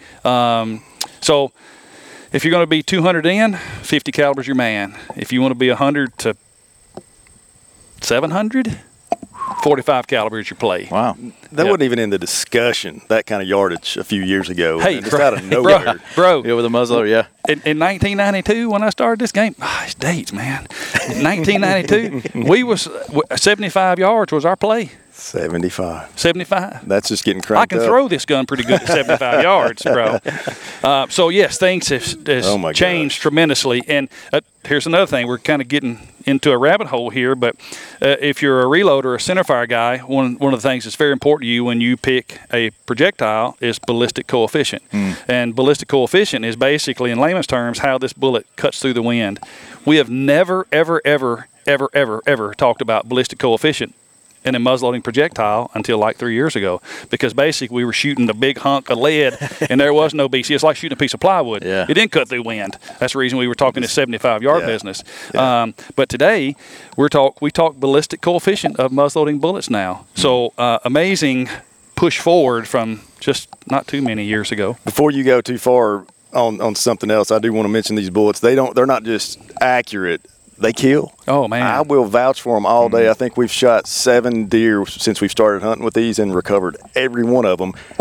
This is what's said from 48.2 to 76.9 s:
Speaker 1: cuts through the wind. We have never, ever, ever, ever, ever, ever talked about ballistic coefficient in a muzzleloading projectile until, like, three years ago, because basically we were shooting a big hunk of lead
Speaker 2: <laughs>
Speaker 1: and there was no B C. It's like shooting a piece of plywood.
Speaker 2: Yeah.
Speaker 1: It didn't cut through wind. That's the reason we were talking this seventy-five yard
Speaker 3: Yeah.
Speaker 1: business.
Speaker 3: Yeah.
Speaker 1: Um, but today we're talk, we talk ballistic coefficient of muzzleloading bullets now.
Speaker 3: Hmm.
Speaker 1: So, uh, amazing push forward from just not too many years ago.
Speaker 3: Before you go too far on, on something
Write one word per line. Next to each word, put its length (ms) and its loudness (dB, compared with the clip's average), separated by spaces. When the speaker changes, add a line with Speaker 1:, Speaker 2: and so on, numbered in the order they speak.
Speaker 1:
cuts 240 -2
through 140 -2
the 80 0
wind. 360 -2
We 140 4
have 100 2
never, 640 2
ever, 320 2
ever, 420 0
ever, 260 0
ever, 340 0
ever 280 0
talked 260 0
about 260 0
ballistic 320 -2
coefficient 560 -2
in 120 -2
a 40 -2
muzzleloading 460 0
projectile 680 0
until, 240 -2
like, 180 0
three 160 -6
years 240 -2
ago, 240 -2
because 240 -2
basically 400 0
we 100 0
were 80 -2
shooting 380 0
a 20 -2
big 240 0
hunk 320 -2
of 80 0
lead 400 2
Speaker 2:
<laughs> 160 -4
Speaker 1:
and 100 2
there 140 4
was 220 2
no 160 0
B 120 0
C. 120 -2
It's 100 2
like 140 4
shooting 160 -8
a 40 -10
piece 140 0
of 80 -10
plywood. 420 0
Speaker 2:
Yeah. 240 -2
Speaker 1:
It 60 -2
didn't 180 2
cut 160 2
through 180 -6
wind. 340 -8
That's 140 -2
the 60 -4
reason 200 0
we 100 0
were 60 -4
talking 280 0
this 100 -4
seventy-five 500 0
yard 200 2
Speaker 3:
Yeah. 40 -4
Speaker 1:
business. 380 -6
Speaker 3:
Yeah. 300 2
Speaker 1:
Um, 100 -6
but 140 2
today 480 0
we're 140 2
talk, 320 2
we 80 0
talk 260 0
ballistic 460 0
coefficient 580 -2
of 120 0
muzzleloading 500 0
bullets 260 -2
now. 460 -4
Speaker 3:
Hmm. 80 -8
Speaker 1:
So, 340 2
uh, 300 0
amazing 640 0
push 240 0
forward 480 2
from 360 -4
just 260 -2
not 180 -2
too 120 -4
many 240 -4
years 260 -4
ago. 360 -4
Speaker 3:
Before 240 2
you 120 -2
go 200 4
too 160 -6
far 480 2
on, 300 0
on 120 -2
something 360 -2